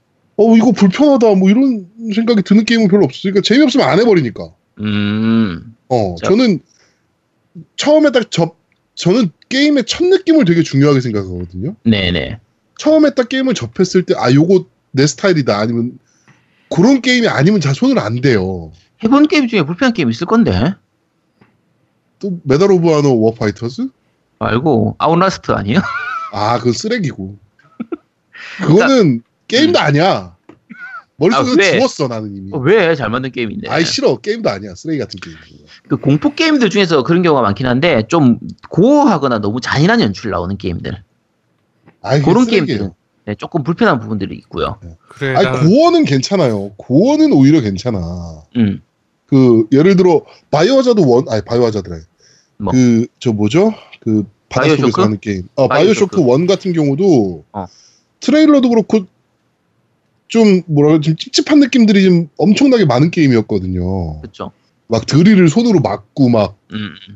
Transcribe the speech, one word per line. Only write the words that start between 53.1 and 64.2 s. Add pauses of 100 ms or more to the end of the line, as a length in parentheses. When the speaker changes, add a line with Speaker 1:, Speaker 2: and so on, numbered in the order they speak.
Speaker 1:
저
뭐죠? (280)
그 (240)
바닷속에서
Speaker 2:
바이오쇼크?
Speaker 1:
하는
게임.
어,
Speaker 2:
바이오쇼크.
Speaker 1:
바이오쇼크
원
같은
경우도
Speaker 2:
어. (540)
Speaker 1:
트레일러도
그렇고 (1300)
좀
뭐라
그래,
좀
찝찝한
느낌들이
좀 (100)
엄청나게
많은
게임이었거든요.